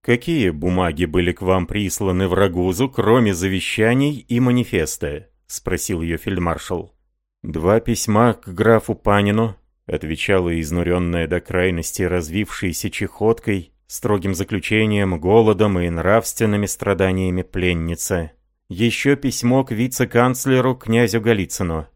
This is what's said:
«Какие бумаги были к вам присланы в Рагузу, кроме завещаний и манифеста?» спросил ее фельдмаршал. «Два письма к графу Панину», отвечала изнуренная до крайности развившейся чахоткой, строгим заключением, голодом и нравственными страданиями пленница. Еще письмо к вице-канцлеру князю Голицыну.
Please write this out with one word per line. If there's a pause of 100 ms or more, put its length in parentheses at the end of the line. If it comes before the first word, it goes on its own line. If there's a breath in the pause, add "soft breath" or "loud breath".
«Какие
бумаги
были
к
вам
присланы
в
Рагузу,
кроме
завещаний
и
манифеста?» (200)
спросил
ее
фельдмаршал. (480)
«Два
письма
к
графу
Панину», (320)
отвечала
изнуренная
до
крайности
развившейся
чахоткой, (140)
строгим
заключением,
голодом
и
нравственными
страданиями
пленница. (380)
Еще
письмо
к
вице-канцлеру
князю
Голицыну.